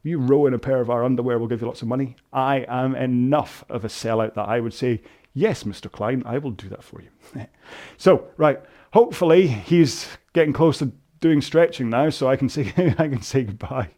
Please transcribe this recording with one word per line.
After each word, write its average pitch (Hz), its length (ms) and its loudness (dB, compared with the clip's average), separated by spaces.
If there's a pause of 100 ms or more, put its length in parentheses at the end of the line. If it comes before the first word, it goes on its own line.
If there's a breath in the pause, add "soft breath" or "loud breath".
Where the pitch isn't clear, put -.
will 151 60 -4
you 170 100 -2
row 139 260 4
in 127 80 2
a 113 60 -4
pair 135 200 0
of 120 100 -2
our 120 140 0
underwear? 123 340 0
We'll 117 100 -2
give 113 140 -4
you 117 60 -4
lots - 140 -10
of 117 60 -6
money." 127 280 -4 (160)
I 131 360 0
am 127 280 -2
enough 127 720 -2
of 113 160 -8
a 110 40 -8
sellout 110 480 -4
that 104 120 -6
I 117 120 0
would 117 140 -6
say, 123 280 -2 (320 soft breath)
"Yes, 196 320 -2
Mister - 240 -10
Klein, 123 360 -4
I 117 120 -6
will 147 140 -6
do 98 180 -14
that - 140 -16
for - 180 -20
you." - 460 -18
<laughs> - 0 - (500 loud breath)
So, - 300 4 (100)
right, 147 220 2 (340 soft breath)
hopefully 180 540 4
he's 135 600 2 (260)
getting 151 200 2
close 160 260 2
to 131 120 -2 (280)
doing 160 220 4
stretching 160 480 0
now, 135 200 2
so 135 200 -2
I 135 60 4
can 135 120 -2
say, 120 280 -4
<laughs> 175 240 2
I 156 80 2
can 135 140 -4
say 135 220 -2
goodbye. 101 540 -8